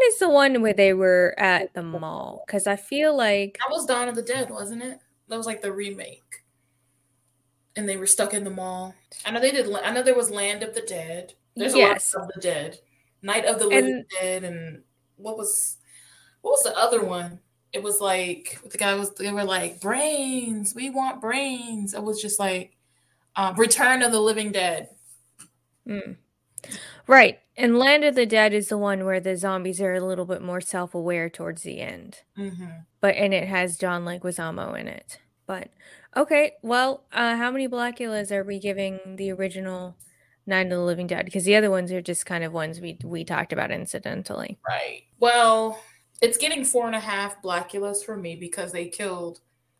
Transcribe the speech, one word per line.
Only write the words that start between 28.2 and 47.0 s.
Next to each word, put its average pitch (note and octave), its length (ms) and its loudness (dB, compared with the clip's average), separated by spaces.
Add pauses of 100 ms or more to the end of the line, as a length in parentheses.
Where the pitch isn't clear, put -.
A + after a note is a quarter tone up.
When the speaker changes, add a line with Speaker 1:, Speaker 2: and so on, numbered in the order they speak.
Speaker 1:
Dead G#3+ 260 6
is G#3 160 0
the G#3 80 -2
one G3+ 280 0
where F#3+ 140 0
the F#3 180 -2
zombies F#3 440 -2
are F#3 140 0
a F#3 100 -2
little F#3 200 -4
bit F3+ 180 -6
more F3+ 180 -6
self-aware F3 680 -4
towards E3 340 -10
the - 180 -10
end. - 380 -14 (180)
Speaker 2:
Mm-hmm. F3+ 320 -10 (320)
Speaker 1:
But, G3 140 4
and G3 180 0
it F3+ 140 0
has F3+ 320 -2
John F3 260 -2
Leguizamo F3 760 -8
in - 80 -10
it. - 320 -16 (260)
But, F#3 240 -10 (460)
okay, D4 460 4
well, B3+ 500 0
uh, A#3 240 2
how A#3+ 160 -2
many C4+ 160 -2
Blackulas A#3+ 640 -4
are G3 140 -2
we G3+ 140 -8
giving F#3+ 400 -4 (180)
the G3 140 -4
original F#3 680 -6 (480)
Night F#3 220 0
of - 40 -4
the F3+ 80 0
Living F3 280 0
Dead? F3 240 -2
'Cause F#3 120 -2
the G3+ 120 6
other G#3+ 140 6
ones F3+ 220 0
are F#3 100 -4
just F3 240 -6
kind E3+ 200 -4
of D#3+ 80 -8
ones E3 260 -6
we, E3+ 240 -12
we E3+ 220 -8
talked E3 260 -2
about - 200 -2
incidentally. - 840 -8 (100)
Speaker 2:
Right. - 360 -6 (160)
Well, A3+ 640 4 (380)
it's A#3 160 4
getting D4 260 0
four A#3+ 240 0
and A3+ 80 -4
a A3 40 -2
half G3+ 420 -6